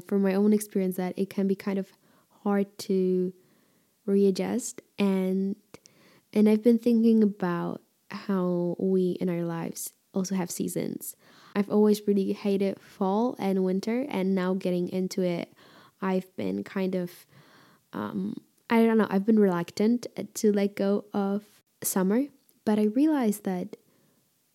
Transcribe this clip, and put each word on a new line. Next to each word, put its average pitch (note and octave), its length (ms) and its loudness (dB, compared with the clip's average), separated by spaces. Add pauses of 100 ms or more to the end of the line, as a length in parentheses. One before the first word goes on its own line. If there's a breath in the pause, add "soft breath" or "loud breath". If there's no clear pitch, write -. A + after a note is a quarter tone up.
from G3 160 0
my F#3+ 100 2
own G#3 180 4
experience G3 440 0
that F3+ 200 -4
it G3 140 -2
can G3 180 -2
be G3 60 2
kind G3 240 -4
of F#3+ 140 -6 (520 soft breath)
hard G3+ 360 0
to F#3 560 0 (720 soft breath)
readjust. G3 720 0 (160)
And, F#3+ 580 0 (760 soft breath)
and G#3+ 160 6
I've G#3+ 140 4
been A#3 160 6
thinking A3+ 420 4
about F3 600 -2 (260)
how F3+ 680 -2
we F#3+ 320 2 (100)
in F#3 80 -2
our E3+ 140 -2
lives E3 500 -8 (220)
also F#3+ 180 -2
have F3+ 160 -2
seasons. - 680 -6 (400 loud breath)
I've G3+ 140 -2
always G#3 380 4
really G3+ 260 0
hated G3 480 -2
fall G#3 560 -2
and F#3+ 260 0
winter, G3 460 -2
and F#3+ 240 -2
now F#3 220 0
getting F3+ 340 -2
into F#3 320 -4
it, F3 320 -4 (480 loud breath)
I've F#3 340 -2
been G3+ 280 -4
kind F#3+ 320 -4
of, F3+ 160 -4 (840 soft breath)
um, F#3+ 420 -6 (340)
I A3+ 140 4
don't A3+ 140 4
know, G3+ 120 4
I've G3 160 0
been A3 140 4
reluctant G3+ 680 0 (280)
to G#3+ 160 2
let G3+ 240 0
go G3+ 380 0
of G3+ 300 -2 (380)
summer, G3+ 440 0 (400)
but G#3+ 120 2
I G#3+ 60 2
realized B3 640 2
that F#3 320 -6 (760 soft breath)